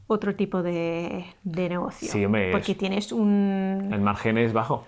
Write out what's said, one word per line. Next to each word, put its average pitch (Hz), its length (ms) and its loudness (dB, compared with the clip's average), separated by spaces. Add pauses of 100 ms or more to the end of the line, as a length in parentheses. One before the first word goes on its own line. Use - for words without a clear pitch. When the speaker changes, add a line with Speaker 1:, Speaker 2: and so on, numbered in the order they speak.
Speaker 1:
otro 208 280 0
tipo 190 280 0
de, 170 640 -2 (180)
de 175 260 -2
negocio. - 380 -4
Speaker 2:
Sí, 202 180 0
hombre, 202 260 2
Speaker 1:
Porque 202 200 0
Speaker 2:
es, 190 60 0
Speaker 1:
tienes 196 340 -2
un 196 840 2
Speaker 2:
el 104 80 0
margen 110 380 2
es 117 120 4
bajo 113 360 0